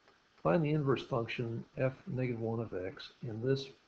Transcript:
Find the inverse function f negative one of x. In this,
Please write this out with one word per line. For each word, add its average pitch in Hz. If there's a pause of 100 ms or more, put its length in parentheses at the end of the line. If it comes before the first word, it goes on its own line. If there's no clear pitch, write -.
(440)
Find 165
the 147
inverse 139
function 117 (140)
f 131 (140)
negative 123
one 113
of 104 (120)
x. - (120)
In 113
this, 135 (200)